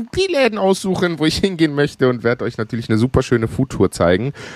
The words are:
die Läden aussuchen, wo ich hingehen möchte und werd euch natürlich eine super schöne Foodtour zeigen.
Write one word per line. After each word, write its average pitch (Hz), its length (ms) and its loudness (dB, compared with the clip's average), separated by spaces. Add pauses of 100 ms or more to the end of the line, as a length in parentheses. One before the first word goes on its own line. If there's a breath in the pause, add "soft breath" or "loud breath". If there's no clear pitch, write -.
(140)
die 381 160 0
Läden 247 280 2
aussuchen, 185 600 0
wo 156 60 0
ich 156 140 0
hingehen 165 360 0
möchte 143 360 0
und 120 140 -2
werd 117 180 0
euch 113 160 -6
natürlich 117 320 -6
eine 113 80 2
super 123 240 2
schöne 113 260 0
Foodtour 107 420 0
zeigen. 95 440 2 (220 loud breath)